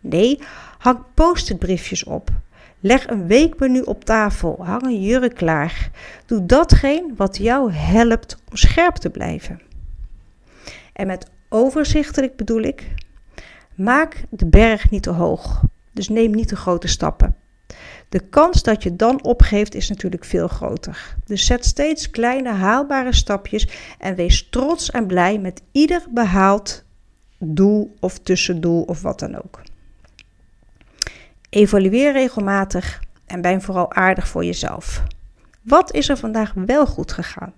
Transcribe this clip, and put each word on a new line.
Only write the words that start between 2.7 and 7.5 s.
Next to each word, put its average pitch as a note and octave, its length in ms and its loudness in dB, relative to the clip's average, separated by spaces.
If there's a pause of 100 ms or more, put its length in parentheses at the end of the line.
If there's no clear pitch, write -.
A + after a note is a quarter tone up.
Leg A#3+ 280 2
een G3 180 -4
weekmenu C4 540 4
op - 240 -6
tafel, G#3 560 0
hang F#3+ 220 -4
een A#3+ 200 -2
jurk B3 320 2
klaar. D#3+ 560 -2 (360)
Doe G3+ 200 -2
datgene D4+ 720 6
wat G3 200 -2
jou A#3+ 360 0